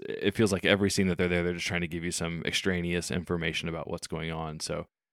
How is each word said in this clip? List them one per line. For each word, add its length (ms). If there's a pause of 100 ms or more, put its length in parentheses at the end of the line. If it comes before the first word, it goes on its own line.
it 280
feels 160
like 140
every 260
scene 160
that 100
they're 120
there, 140
they're 100
just 120
trying 160
to 60
give 160
you 80
some 340
extraneous 640
information 600
about 200
what's 160
going 260
on. 280
So, 260 (280)